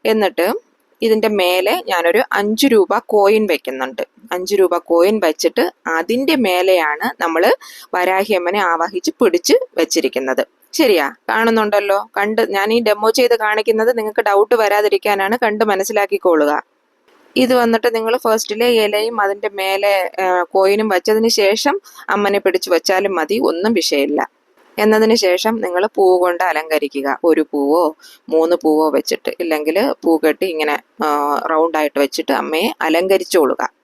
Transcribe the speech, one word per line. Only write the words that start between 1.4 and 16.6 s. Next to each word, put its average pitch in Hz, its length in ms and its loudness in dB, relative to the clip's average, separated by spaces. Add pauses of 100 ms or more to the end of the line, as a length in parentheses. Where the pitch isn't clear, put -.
ഞാനൊരു 170 440 0
അഞ്ച് 214 360 0
രൂപ 208 300 2
കോയിൻ 214 480 2
വെക്കുന്നുണ്ട്. 131 560 -6 (300)
അഞ്ച് 185 240 -4
രൂപ 180 220 2
കോയിൻ 175 420 2
വെച്ചിട്ട് 175 540 0 (140)
അതിന്റെ 220 480 -2
മേലെയാണ് 180 880 0
നമ്മള് 170 300 2 (420)
വരാഹിയമ്മനെ 185 680 0
ആവാഹിച്ച് 175 520 -2
പിടിച്ച് - 420 0 (240)
വെച്ചിരിക്കുന്നത്. 135 720 -2 (260)
ശരിയാ? 185 400 2 (160)
കാണുന്നുണ്ടല്ലോ. 214 880 0
കണ്ട് 214 360 -2
ഞാൻ 202 200 0
ഈ 240 80 2
ഡെമോ 214 280 0
ചെയ്ത് 240 260 2
കാണിക്കുന്നത് 220 640 0
നിങ്ങൾക്ക് 214 240 -4
ഡൗട്ട് 208 340 2
വരാതിരിക്കാനാണ്, 208 880 0
കണ്ട് 214 200 -2
മനസ്സിലാക്കിക്കോളുക. 190 1000 0 (720)